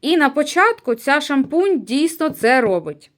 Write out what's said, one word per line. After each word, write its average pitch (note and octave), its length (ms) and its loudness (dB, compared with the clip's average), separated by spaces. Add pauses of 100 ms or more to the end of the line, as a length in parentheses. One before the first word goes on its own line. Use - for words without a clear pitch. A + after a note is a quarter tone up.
І D#4+ 160 0
на D4 120 4
початку D4+ 640 0
ця C#4 260 0
шампунь D4 600 0
дійсно D4+ 480 -2
це B3+ 320 2
робить. E3 560 -4